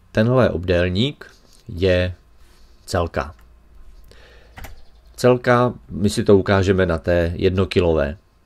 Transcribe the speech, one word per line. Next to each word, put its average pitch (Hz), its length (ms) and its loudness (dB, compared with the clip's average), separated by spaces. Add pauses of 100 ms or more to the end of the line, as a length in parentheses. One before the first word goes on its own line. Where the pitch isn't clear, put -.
(120)
tenhle 113 380 2
obdélník 90 800 -2 (380)
je 90 460 0 (720)
celka. 85 480 -4 (1800)
Celka, 123 580 2 (140)
my 101 220 -2
si 110 140 -4
to 101 120 6
ukážeme 95 500 2
na 82 120 -2
té 87 380 0
jednokilové. 87 800 0 (300)